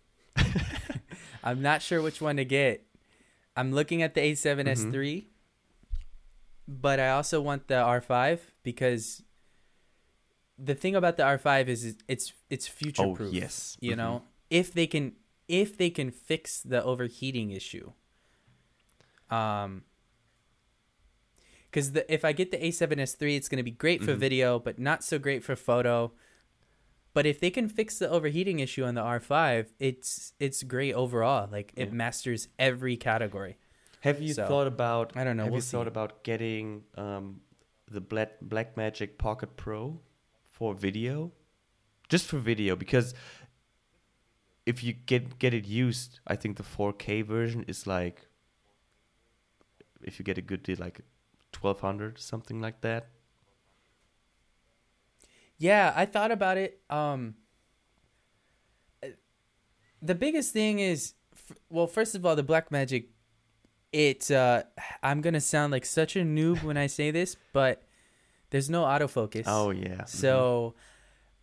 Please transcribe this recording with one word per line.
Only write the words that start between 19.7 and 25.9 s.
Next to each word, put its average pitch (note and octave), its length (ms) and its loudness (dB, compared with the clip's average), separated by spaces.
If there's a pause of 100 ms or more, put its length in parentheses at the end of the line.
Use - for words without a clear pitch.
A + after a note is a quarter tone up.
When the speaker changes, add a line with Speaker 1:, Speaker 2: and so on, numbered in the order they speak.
Speaker 2:
'cause C#3 200 0
the, D#3 200 0
if D#3 120 2
I D#3 80 4
get F#3 200 -2
the E3 120 -2
A E3+ 60 0
seven D3+ 300 0
S C3 140 -2
three, D3 200 0
it's C#3 140 -2
gonna C3 160 -2
be A#2 80 -6
great D#3+ 300 2
for C#3 100 0
Speaker 1:
Mm-hmm. B2 80 0
Speaker 2:
video, B2+ 400 4
but - 180 -6
not C#3+ 240 0
so D#3 160 -2
great C#3 240 -2
for C3 140 -4
photo. A#2+ 560 2 (1040)